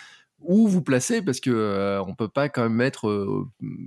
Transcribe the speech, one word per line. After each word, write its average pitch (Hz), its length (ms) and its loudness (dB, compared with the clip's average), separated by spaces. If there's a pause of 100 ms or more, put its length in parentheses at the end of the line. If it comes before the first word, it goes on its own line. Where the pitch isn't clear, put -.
(400)
où 214 280 4
vous 185 140 2
placez, 139 400 0
parce 135 200 -2
que, 131 100 0
euh, 101 500 0
on 92 140 -8
peut 110 120 -2
pas 143 220 0
quand 127 140 -2
même 117 100 2
mettre, 120 340 0
euh, 101 400 -2 (400)